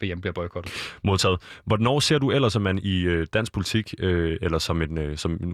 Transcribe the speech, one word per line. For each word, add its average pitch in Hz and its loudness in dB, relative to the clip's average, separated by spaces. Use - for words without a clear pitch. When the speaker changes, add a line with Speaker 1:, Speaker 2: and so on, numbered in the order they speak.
Speaker 1:
V 92 -4
M 90 -10
bliver 92 -4
boykottet. - -8
Speaker 2:
Modtaget. 95 2
Hvornår 113 2
ser 151 4
du 135 2
ellers, 123 4
at 110 2
man 95 2
i, 95 0
øh, 85 2
dansk 107 -2
politik, 107 -2
øh, 85 2
eller 82 2
som 82 0
en, 80 -2
øh, 76 -4
som 85 -2